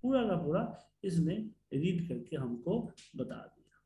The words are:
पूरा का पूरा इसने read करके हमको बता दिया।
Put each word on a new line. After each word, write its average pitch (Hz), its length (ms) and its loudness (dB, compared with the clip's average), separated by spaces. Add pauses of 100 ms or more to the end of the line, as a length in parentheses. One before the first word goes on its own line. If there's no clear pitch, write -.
पूरा 247 260 4
का 185 80 4
पूरा 170 560 0 (120)
इसने 170 320 2 (380)
read 170 360 0
करके 120 260 -6
हमको 131 460 -2 (340)
बता 131 200 -6
दिया। - 500 -20